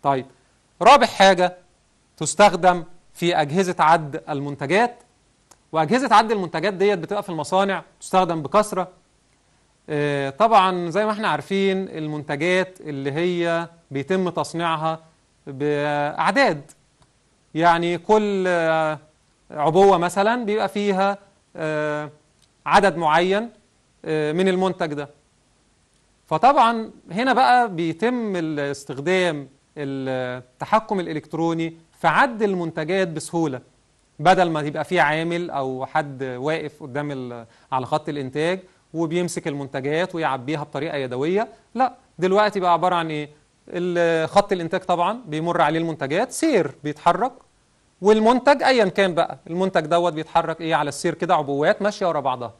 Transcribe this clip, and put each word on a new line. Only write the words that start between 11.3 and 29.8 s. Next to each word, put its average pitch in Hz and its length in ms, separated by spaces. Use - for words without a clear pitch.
المنتجات 156 920
اللي 139 320
هي 170 560
بيتم 175 380
تصنيعها 160 720
بأعداد، 147 1200
يعني 170 440
كل، 202 500
آه، 160 500
عبوة 170 480
مثلًا 202 460
بيبقى 208 240
فيها، 196 500
آه، 151 540
عدد 185 300
معين، 180 540
آه، 156 280
من 185 160
المنتج 180 460
ده. 143 140
فطبعًا 233 640
هنا 240 220
بقى 233 420
بيتم 196 640
الاستخدام 147 1120
التحكم 135 1200